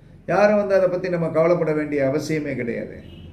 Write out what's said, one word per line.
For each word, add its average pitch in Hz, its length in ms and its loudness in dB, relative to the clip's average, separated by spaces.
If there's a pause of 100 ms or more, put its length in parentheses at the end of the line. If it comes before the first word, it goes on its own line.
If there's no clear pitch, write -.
(260)
யாரும் 208 300 4
வந்து 196 200 2
அதை 185 120 4
பத்தி 180 220 -2
நம்ம 170 180 -2
கவலைப்பட 160 460 2
வேண்டிய 147 320 0
அவசியமே 147 500 -2
கிடையாது. 110 440 -8 (340)